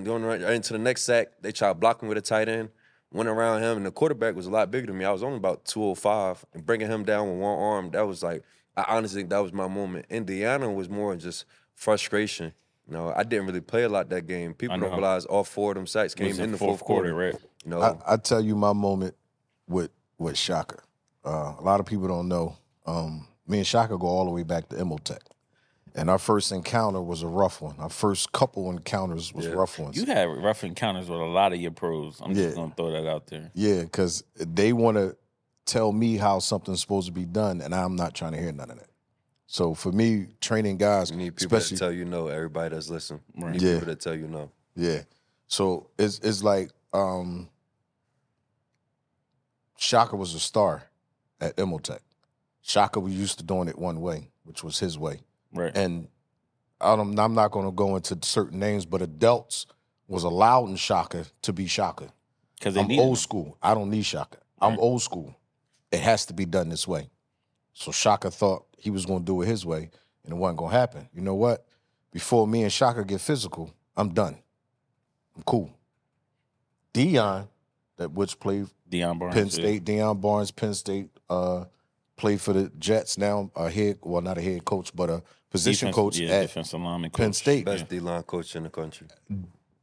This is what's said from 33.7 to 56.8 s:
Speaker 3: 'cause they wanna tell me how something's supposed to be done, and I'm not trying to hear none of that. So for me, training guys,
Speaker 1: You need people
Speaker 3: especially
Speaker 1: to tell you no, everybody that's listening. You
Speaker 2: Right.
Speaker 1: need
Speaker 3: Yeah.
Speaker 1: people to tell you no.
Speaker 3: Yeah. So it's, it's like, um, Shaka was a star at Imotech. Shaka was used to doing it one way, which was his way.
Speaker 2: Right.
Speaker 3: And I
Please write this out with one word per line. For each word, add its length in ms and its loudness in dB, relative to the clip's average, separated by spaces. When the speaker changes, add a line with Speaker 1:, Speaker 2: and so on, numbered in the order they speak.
Speaker 3:
'cause 380 -2
they 380 2
wanna 400 2
tell 280 2
me 240 2
how 220 4
something's 420 -2
supposed 240 -2
to 80 -10
be 120 -6
done, 360 -2
and 140 -4
I'm 200 0
not 200 -2
trying 180 -6
to 60 -6
hear 120 -4
none 200 -12
of 80 -18
that. 100 -20
So 300 0
for 160 -4
me, 380 2
training 360 0
guys, 340 4
Speaker 1:
You 60 -6
need 180 -6
people 200 2
Speaker 3:
especially 220 0
Speaker 1:
to 80 0
tell 80 0
you 120 -4
no, 220 -4
everybody 460 -4
that's 160 -8
listening. 320 -10
You 100 -8
Speaker 2:
Right. 80 -4
Speaker 1:
need 80 0
Speaker 3:
Yeah. 140 6
Speaker 1:
people 180 -2
to 20 -6
tell 200 -6
you 120 -8
no. 220 -10
Speaker 3:
Yeah. 280 0
So 520 -2
it's, 200 2
it's 240 -2
like, 280 2
um, 580 -2
Shaka 380 4
was 180 -4
a 60 -8
star 440 2
at 160 -4
Imotech. 420 -4
Shaka 380 2
was 140 -2
used 260 -2
to 40 -14
doing 240 0
it 100 -6
one 240 -4
way, 280 -4
which 200 -16
was 160 -6
his 180 -2
way. 240 -6
Speaker 2:
Right. 220 -4
Speaker 3:
And 320 0
I 160 6